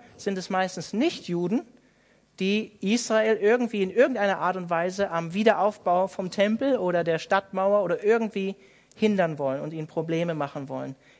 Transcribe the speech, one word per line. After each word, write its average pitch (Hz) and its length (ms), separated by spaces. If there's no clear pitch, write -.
sind 196 220
es 180 120
meistens 185 440
Nicht-Juden, 202 720
die 208 320
Israel 220 560
irgendwie 220 460
in 190 60
irgendeiner 202 500
Art 180 180
und 175 120
Weise 185 420
am 165 220
Wiederaufbau 190 720
vom 185 240
Tempel 226 460
oder 175 260
der 160 160
Stadtmauer 196 640
oder 170 200
irgendwie 208 520
hindern 185 420
wollen 139 240
und 151 120
ihnen 156 140
Probleme 165 460
machen 143 360
wollen 135 260